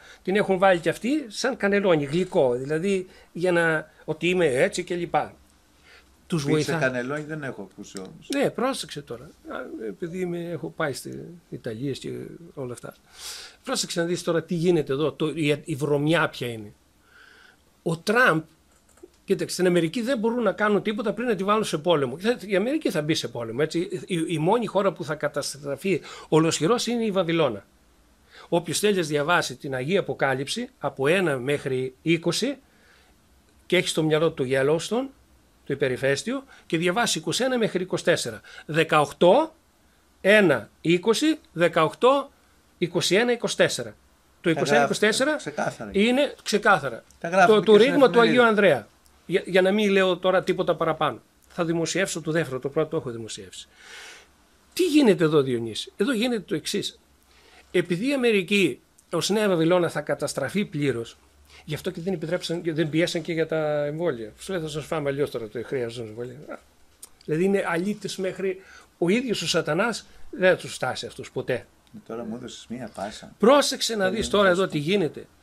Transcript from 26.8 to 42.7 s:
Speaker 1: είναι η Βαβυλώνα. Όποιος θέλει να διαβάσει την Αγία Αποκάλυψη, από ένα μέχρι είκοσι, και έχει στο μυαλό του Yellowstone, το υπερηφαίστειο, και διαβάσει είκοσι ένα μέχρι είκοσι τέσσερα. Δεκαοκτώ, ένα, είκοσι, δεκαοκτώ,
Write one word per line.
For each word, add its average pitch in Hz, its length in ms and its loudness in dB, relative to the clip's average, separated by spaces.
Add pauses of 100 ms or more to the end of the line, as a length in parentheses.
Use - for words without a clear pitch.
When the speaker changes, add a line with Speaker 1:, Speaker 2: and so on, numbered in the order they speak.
Speaker 1:
είναι 233 180 -2
η 214 60 0
Βαβυλώνα. 165 540 0 (840)
Όποιος 165 300 0
θέλει 208 180 2
να 180 60 0
διαβάσει 147 540 0
την 135 180 -8
Αγία 147 260 -2
Αποκάλυψη, 139 680 -2 (100)
από 135 280 -4
ένα 165 320 2
μέχρι 131 640 -4
είκοσι, 170 540 0 (1080)
και 175 100 2
έχει 180 120 2
στο 165 140 -2
μυαλό 156 280 2
του 143 200 -4
Yellowstone, 165 560 0 (600)
το 147 60 -4
υπερηφαίστειο, 135 720 -2 (220)
και 170 120 -2
διαβάσει 180 400 0
είκοσι 160 260 -2
ένα 254 140 0
μέχρι 185 240 0
είκοσι 180 220 -4
τέσσερα. 123 360 0 (260)
Δεκαοκτώ, 165 880 4 (680)
ένα, 185 500 4 (100)
είκοσι, 214 580 2 (140)
δεκαοκτώ, 170 800 2 (480)